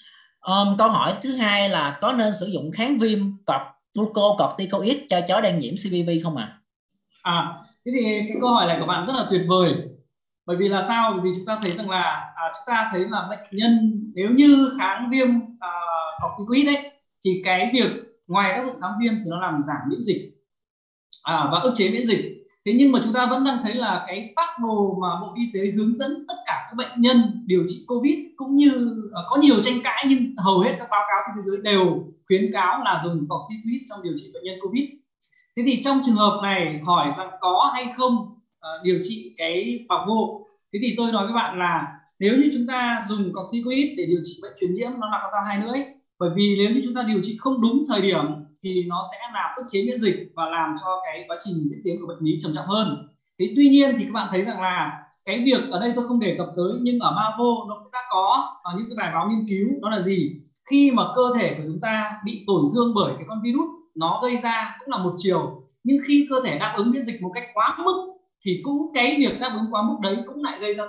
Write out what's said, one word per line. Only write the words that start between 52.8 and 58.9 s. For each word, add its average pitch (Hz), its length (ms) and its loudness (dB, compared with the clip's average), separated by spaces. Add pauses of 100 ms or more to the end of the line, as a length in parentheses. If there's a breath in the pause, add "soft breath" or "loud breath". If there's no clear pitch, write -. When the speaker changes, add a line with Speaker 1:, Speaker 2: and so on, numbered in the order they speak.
Speaker 2:
Thế 185 160 -2
tuy 285 140 8
nhiên 269 280 8
thì 202 60 -2
các 180 100 -6
bạn 208 180 -4
thấy 185 100 0
rằng 208 200 -4
là 175 420 -2 (220)
cái 226 200 -2
việc 262 260 2
ở 180 80 -2
đây 233 160 0
tôi 240 120 -2
không 240 120 2
đề 185 180 2
cập 165 180 -4
tới, 180 160 0 (100)
nhưng 240 180 2
ở 165 120 2
Mavo 220 560 0
nó 208 160 -10
cũng - 80 -20
đã 254 80 -6 (100)
có, 208 540 2
à, 175 140 -8
những 226 120 -6
cái 233 80 -10